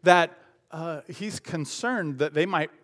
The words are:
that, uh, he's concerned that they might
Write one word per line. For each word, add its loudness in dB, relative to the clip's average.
that, 6
uh, -8
he's -10
concerned -4
that 0
they 2
might -2